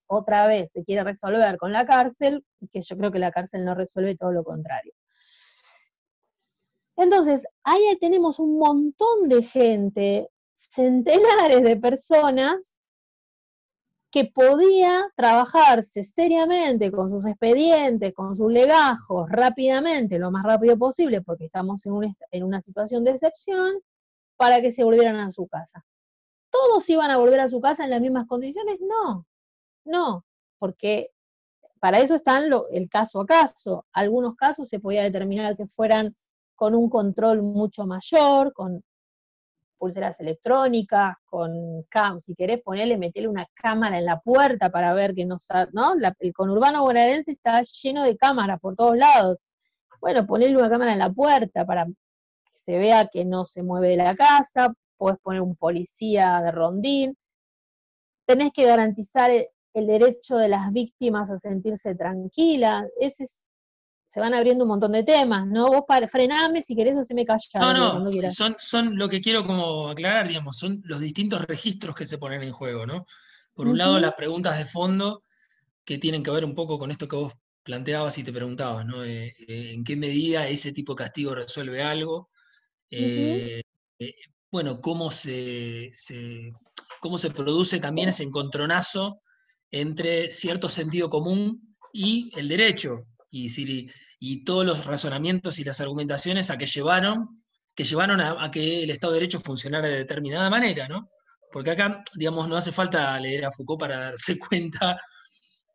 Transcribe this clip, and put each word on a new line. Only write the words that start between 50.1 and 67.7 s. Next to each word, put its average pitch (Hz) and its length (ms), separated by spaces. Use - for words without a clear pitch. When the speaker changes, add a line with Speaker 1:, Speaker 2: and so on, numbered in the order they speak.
Speaker 1:
ponele 247 300
una 233 140
cámara 233 240
en 196 40
la 190 140
puerta 254 540
para 180 180
que 170 80
se - 300
vea 214 340
que 175 140
no 185 180
se 175 180
mueve 180 280
de 180 80
la 180 180
casa, 269 560
podés 190 220
poner 190 240
un 180 140
policía 180 840
de 170 100
rondín, 220 640
tenés 277 260
que 277 120
garantizar 226 640
el, 240 160
el 220 120
derecho 240 500
de 220 120
las 196 240
víctimas 220 580
a 196 80
sentirse 202 560
tranquilas, 208 920
ese 269 260
es, - 220
se - 120
van 226 140
abriendo 247 300
un 226 40
montón 208 240
de 220 120
temas, 240 420
¿no? 226 220
Vos 269 180
pa-, 254 220
frename, 302 540
si 247 120
querés, 233 220
haceme 240 300
callar, 220 340
Speaker 2:
No, 254 140